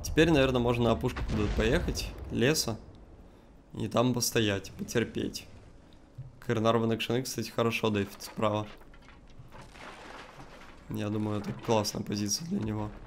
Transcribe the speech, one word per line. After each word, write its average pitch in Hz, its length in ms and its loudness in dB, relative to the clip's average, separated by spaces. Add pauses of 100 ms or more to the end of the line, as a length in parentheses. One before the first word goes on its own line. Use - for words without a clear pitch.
Теперь, 170 260 4
наверное, 131 300 6
можно 120 240 4
на 113 80 6
опушку 123 360 -2
куда-то 107 280 0
поехать. 120 540 0 (200)
Леса. 117 480 2 (920)
И 113 160 -4
там 123 260 4
постоять, 107 580 2
потерпеть. - 760 -2 (880)
Карнар 113 380 2
Ванекшины, 113 460 2
кстати, 117 280 -6
хорошо 113 380 2
дефит 101 340 0
справа. 104 460 -2 (2250)
Я 107 180 -4
думаю, 107 320 0
это 104 120 -6 (140)
классная 110 360 2
позиция 104 440 -2
для 165 140 -2
него. 107 300 -4 (160)